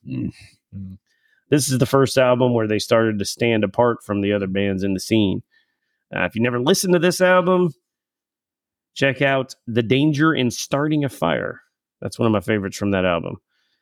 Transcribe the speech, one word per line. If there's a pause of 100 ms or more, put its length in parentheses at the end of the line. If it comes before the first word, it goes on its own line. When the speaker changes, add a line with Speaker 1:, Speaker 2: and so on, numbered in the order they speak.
Speaker 1:
Mm. (440)
Speaker 2:
Mm. (500)
Speaker 3:
This
is
the
first
album
where
they
started
to
stand
apart
from
the
other
bands
in
the
scene. (720)
Uh,
if
you
never
listened
to
this
album, (1200)
check
out (120)
The
Danger
in
Starting
a
Fire. (380)
That's
one
of
my
favorites
from
that
album. (460)